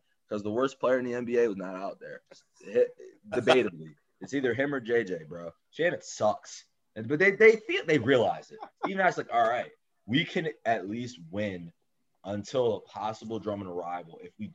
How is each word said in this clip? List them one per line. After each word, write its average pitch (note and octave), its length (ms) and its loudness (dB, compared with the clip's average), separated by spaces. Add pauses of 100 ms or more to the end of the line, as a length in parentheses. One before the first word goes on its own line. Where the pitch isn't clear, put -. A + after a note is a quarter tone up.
(280)
'cause G#2+ 140 -4
the G#2 100 -4
worst C3 280 0
player B2+ 180 2
in B2 60 -4
the B2 100 -4
N B2 120 -6
B A#2+ 120 0
A A#2 100 6
was G2 100 -2
not F#2 160 -8
out F#2 260 -8
there. C#2+ 220 -14 (400)
It, A#2 320 0 (340)
debatably. G#2 680 2 (280)
It's F#2+ 100 -14
either B2+ 220 0
him C#3 200 -2
or C3+ 60 -4
J A2+ 240 0
J, E2+ 200 -8
bro. E2+ 280 -14 (180)
Shannon E3+ 300 -2
sucks. - 640 -2 (300)
And, A2+ 120 -8
but D3 120 0
they, G3 140 6
they A3 240 8
feel, F4 280 -4
they D3+ 140 4
realize A#2 520 2
it. - 80 -18 (240)
Steve F#3+ 140 -4
Nash F3+ 220 2
like, B2 140 -6
"All A#2 140 4
right, A#2 240 0 (360)
we C#3 180 2
can E3 240 -4 (160)
at G2 240 0
least A#2+ 300 -8 (120)
win F#2 400 -6 (540)
until G#2 520 0
a F#2 40 -8
possible A2 580 -8
Drummond G2+ 320 -6
arrival F2 520 -8
if F2+ 160 -16
we G#2 160 -10